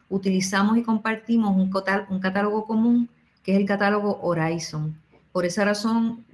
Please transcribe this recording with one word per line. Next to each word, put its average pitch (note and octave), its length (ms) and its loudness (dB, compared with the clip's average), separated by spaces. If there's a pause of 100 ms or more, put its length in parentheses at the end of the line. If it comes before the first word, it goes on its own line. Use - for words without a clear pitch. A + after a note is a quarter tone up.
utilizamos G3 680 2
y A#3 60 2
compartimos A3 720 0
un F#3+ 140 2
cotal-, F#3+ 400 -2
un F#3+ 100 -4
catálogo G#3 460 -2
común, A#3+ 440 2 (340)
que F#3+ 100 0
es G3 60 4
el G3 60 2
catálogo G3+ 560 0
Horizon. D#3+ 760 -2 (340)
Por F3+ 140 -2
esa F3+ 180 0
razón, A3+ 680 0